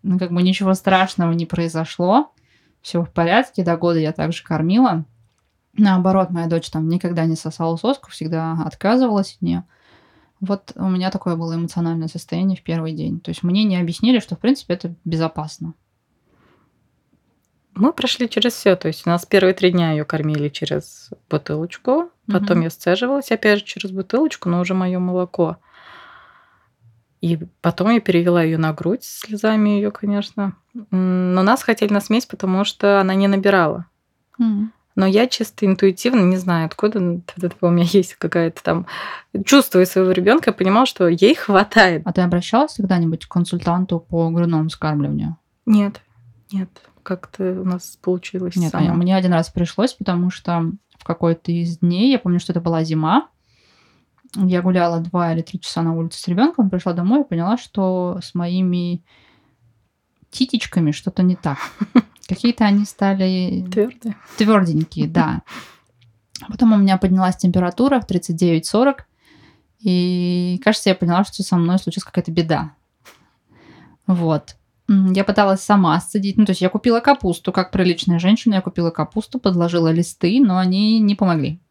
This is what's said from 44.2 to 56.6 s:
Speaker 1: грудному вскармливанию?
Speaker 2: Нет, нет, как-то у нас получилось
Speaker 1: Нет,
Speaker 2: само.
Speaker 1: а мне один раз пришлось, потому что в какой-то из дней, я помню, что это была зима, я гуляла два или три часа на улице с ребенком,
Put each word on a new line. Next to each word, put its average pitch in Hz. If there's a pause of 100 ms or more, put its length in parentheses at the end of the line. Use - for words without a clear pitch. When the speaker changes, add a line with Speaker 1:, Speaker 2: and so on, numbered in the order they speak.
Speaker 1:
грудному 165
вскармливанию? 147 (280)
Speaker 2:
Нет, 208 (500)
нет, 190 (340)
как-то 185
у 185
нас 180
получилось 180
Speaker 1:
Нет, 170
Speaker 2:
само. 175
Speaker 1:
а -
мне 175
один 180
раз 165
пришлось, 185
потому 180
что 170 (260)
в -
какой-то 165
из 170
дней, 180
я 247
помню, 175
что -
это 170
была 165
зима, 160 (1080)
я 180
гуляла 175
два 170
или 165
три 180
часа -
на 165
улице 165
с -
ребенком, 208